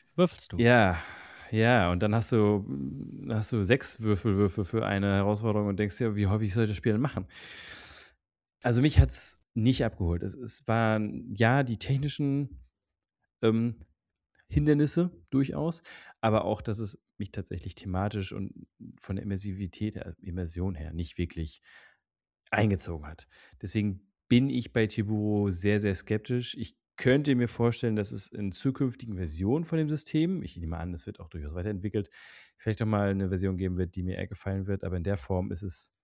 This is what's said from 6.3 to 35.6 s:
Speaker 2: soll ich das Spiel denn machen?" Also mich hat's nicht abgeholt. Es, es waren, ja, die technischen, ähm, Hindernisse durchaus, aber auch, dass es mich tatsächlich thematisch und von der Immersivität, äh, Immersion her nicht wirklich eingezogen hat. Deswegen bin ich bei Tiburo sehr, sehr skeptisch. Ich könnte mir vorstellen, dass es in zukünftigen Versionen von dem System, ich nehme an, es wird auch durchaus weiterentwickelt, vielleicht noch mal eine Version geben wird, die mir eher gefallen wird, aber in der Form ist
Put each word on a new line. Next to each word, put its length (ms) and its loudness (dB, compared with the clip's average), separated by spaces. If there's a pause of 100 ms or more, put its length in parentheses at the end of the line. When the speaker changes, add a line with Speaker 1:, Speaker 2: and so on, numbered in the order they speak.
Speaker 2:
soll 120 2
ich 60 0
das 60 -2
Spiel 160 0
denn 80 0
machen?" 260 -4 (1400)
Also 200 4
mich 160 6
hat's 460 2 (100)
nicht 300 4
abgeholt. 380 0
Es, 120 -6
es 320 -12
waren, 680 0
ja, 280 6
die 160 -2
technischen, 840 -2 (800)
ähm, 420 2 (640)
Hindernisse 640 4 (200)
durchaus, 520 -2 (380)
aber 240 2
auch, 180 -2
dass 160 -4
es 240 -10 (160)
mich 140 -8
tatsächlich 420 -10
thematisch 580 -4
und 360 -10 (320)
von 160 -6
der 80 -6
Immersivität, 720 -6
äh, 160 -10 (100)
Immersion 520 -4
her 180 -8
nicht 260 -6
wirklich 440 -6 (880)
eingezogen 560 0
hat. 220 -16 (320)
Deswegen 520 -4 (160)
bin 220 6
ich 220 -4
bei 140 2
Tiburo 640 0
sehr, 300 2
sehr 140 0
skeptisch. 640 -4
Ich 200 -10 (200)
könnte 380 4
mir 140 2
vorstellen, 480 0
dass 160 -2
es 160 -10
in 240 -6
zukünftigen 640 -4
Versionen 480 0
von 140 -2
dem 100 0
System, 540 -2
ich 140 -12
nehme 220 -6
an, 160 -6
es 120 -12
wird 140 -12
auch 80 -16
durchaus 260 -10
weiterentwickelt, 540 -2 (480)
vielleicht 240 -2
noch 60 0
mal 240 4
eine 180 0
Version 280 0
geben 200 -2
wird, 200 -2
die 60 -2
mir 140 -4
eher 100 -6
gefallen 400 -6
wird, 180 -4
aber 120 -4
in 80 -4
der 140 0
Form 320 -2
ist 120 -6